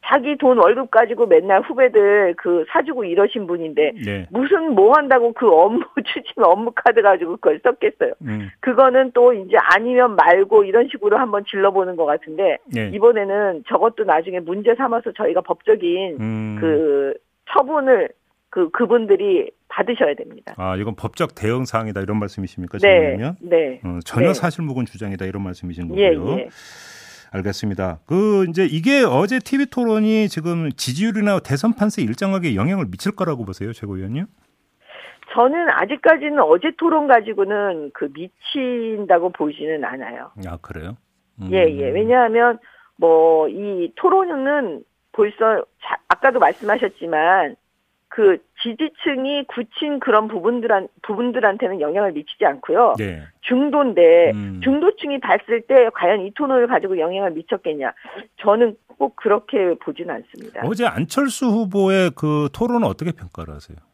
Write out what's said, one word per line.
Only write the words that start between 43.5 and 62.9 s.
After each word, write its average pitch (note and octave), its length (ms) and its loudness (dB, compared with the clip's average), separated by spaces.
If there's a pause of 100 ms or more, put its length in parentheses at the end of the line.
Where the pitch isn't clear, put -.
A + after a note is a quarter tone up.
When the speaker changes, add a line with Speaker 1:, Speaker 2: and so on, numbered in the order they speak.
Speaker 1:
토론은 D4 880 -2 (280)
벌써 A3 520 0 (180)
자-, - 140 -6 (120)
아까도 C4 300 2
말씀하셨지만 E3+ 1160 0 (520)
그 G3 280 4 (260)
지지층이 C#4 840 -4
굳힌 C#4 500 -6
그런 A3 300 2
부분들한-, G#3+ 600 -2 (120)
부분들한테는 G#3 800 -2
영향을 F3 320 -2
미치지 D3 320 -8
않고요. E3 540 2
Speaker 2:
네. F#2 240 -6 (180)
Speaker 1:
중도인데 G#3 920 4
Speaker 2:
음. G2 280 -8
Speaker 1:
중도층이 C#4+ 580 0
봤을 A3 420 -2
때 B3 320 4
과연 F#3+ 260 0
이 F#3+ 140 -8
토론을 C4 320 0
가지고 F#3+ 320 -2
영향을 F#3 340 -2
미쳤겠냐? D#3 600 -6 (500)
저는 A3 340 2 (220)
꼭 C3+ 180 -4
그렇게 G#3 680 0
보진 E3+ 280 -10
않습니다. - 540 -14
Speaker 2:
어제 G#3 220 -4
안철수 B3+ 600 -4
후보의 G3 680 2
그 D3+ 380 -2
토론은 A#3+ 340 -2
어떻게 D#3 260 -4